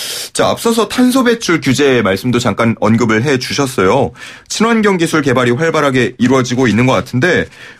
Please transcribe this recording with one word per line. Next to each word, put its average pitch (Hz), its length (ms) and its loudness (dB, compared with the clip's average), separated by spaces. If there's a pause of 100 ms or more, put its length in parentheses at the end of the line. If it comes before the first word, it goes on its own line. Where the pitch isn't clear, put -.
(320)
자, 117 160 0
앞서서 226 400 -2
탄소 254 340 2
배출 226 380 0
규제 135 400 2
말씀도 107 380 0
잠깐 113 420 0
언급을 110 420 2
해주셨어요. 127 880 0 (360)
친환경 214 480 0
기술 160 240 0
개발이 127 300 0
활발하게 139 640 0
이루어지고 123 500 0
있는 113 200 2
것 127 80 2
같은데, 127 500 0 (360)